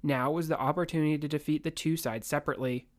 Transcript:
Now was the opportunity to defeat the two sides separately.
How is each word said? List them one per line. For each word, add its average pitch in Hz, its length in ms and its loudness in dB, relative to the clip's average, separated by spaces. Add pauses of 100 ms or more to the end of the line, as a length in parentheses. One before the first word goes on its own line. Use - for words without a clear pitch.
Now 139 300 2
was 160 160 0
the 160 100 0
opportunity 156 600 2
to 147 100 -4
defeat 151 380 0
the 160 40 0
two 160 280 0
sides 113 280 -4
separately. 131 600 -2 (120)